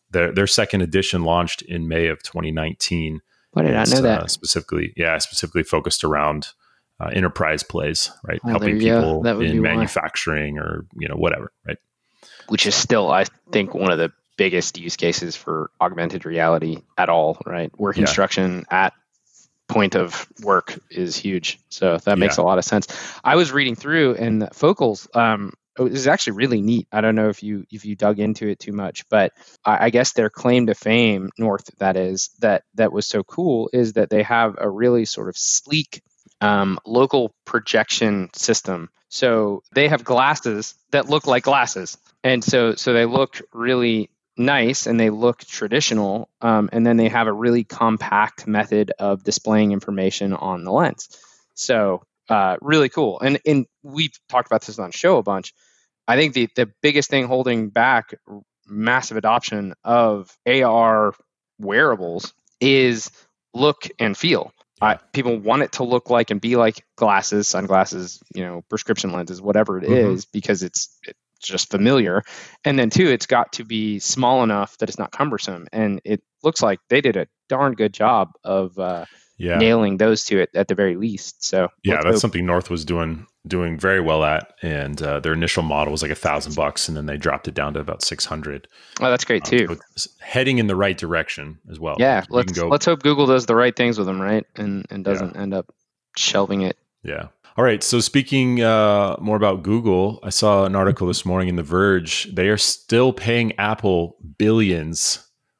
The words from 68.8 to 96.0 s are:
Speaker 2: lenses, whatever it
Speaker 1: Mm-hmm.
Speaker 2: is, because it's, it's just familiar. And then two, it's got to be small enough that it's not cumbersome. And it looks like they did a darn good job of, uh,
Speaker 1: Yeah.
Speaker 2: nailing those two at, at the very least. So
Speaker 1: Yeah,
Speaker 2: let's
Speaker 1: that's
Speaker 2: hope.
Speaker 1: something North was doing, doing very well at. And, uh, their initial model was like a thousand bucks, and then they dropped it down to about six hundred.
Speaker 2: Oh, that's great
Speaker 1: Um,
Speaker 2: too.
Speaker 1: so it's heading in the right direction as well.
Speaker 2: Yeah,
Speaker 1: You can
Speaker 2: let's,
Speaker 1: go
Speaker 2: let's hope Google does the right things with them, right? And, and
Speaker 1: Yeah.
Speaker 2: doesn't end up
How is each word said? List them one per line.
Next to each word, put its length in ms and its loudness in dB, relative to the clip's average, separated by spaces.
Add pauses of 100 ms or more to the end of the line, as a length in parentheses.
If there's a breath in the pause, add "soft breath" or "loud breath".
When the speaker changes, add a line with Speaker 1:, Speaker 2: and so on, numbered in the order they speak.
Speaker 2:
lenses, 300 -8
whatever 360 2
it 60 -8
Speaker 1:
Mm-hmm. 300 4
Speaker 2:
is, 120 -6
because 380 -2
it's, 420 -8
it's 140 -18 (200)
just 300 -6
familiar. 540 2 (400 loud breath)
And 160 2
then 100 4
two, 180 4
it's 180 2
got 280 0
to 100 -10
be 360 -4
small 440 2
enough 340 0
that 120 -4
it's 100 -12
not 120 -8
cumbersome. 640 -6
And 320 -2
it 160 -2 (220)
looks 180 0
like 180 2 (100)
they 120 4
did 160 2
a 100 -4 (220)
darn 240 0
good 200 0
job 380 2 (120)
of, 360 -4
uh, 260 -6 (320 soft breath)
Speaker 1:
Yeah. 200 -2
Speaker 2:
nailing 400 2
those 260 2
two 180 0
at, 140 0
at 120 0
the 80 -2
very 200 0
least. 480 -8
So 260 0 (140)
Speaker 1:
Yeah, 120 0
Speaker 2:
let's 80 -2
Speaker 1:
that's 120 4
Speaker 2:
hope. 60 0
Speaker 1:
something 240 -2
North 240 0
was 160 -6
doing, 400 -4 (220)
doing 320 -4
very 200 2
well 240 2
at. 380 -2
And, 400 -6
uh, 180 -4
their 140 -2
initial 300 -2
model 280 0
was 120 -4
like 80 -4
a 40 -6
thousand 400 -4
bucks, 320 -2
and 80 -6
then 120 -8
they 100 -6
dropped 300 -4
it 80 -8
down 180 -4
to 60 -6
about 240 -8
six 220 -4
hundred. 420 -10 (320 loud breath)
Speaker 2:
Oh, 100 0
that's 160 0
great 220 0
Speaker 1:
Um, 20 -4
Speaker 2:
too. 160 4
Speaker 1:
so 80 -4 (220)
it's 120 -8 (120)
heading 400 0
in 80 2
the 80 0
right 200 0
direction 640 -6 (140)
as 80 -16
well. 180 -4
Speaker 2:
Yeah, 220 4
Speaker 1:
You 80 -6
can 80 -4
Speaker 2:
let's, 180 0
Speaker 1:
go 140 -2
Speaker 2:
let's 180 0
hope 160 2
Google 240 2
does 220 4
the 80 4
right 200 4
things 220 0
with 80 -2
them, 160 -4
right? 240 0 (100)
And, 360 -6
and 120 -10
Speaker 1:
Yeah. 80 -2
Speaker 2:
doesn't 240 -4
end 200 -6
up 180 -8 (420)